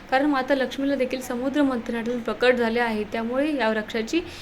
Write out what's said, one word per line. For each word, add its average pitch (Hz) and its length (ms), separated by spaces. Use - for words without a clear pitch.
कारण 277 140
माता 277 300
लक्ष्मीला 269 400
देखील 254 260
समुद्र 262 400
मंथनातून 233 580
प्रकट 233 340
झाले 233 260
आहे. 220 240
त्यामुळे 240 520
या 220 140
वृक्षाची 220 500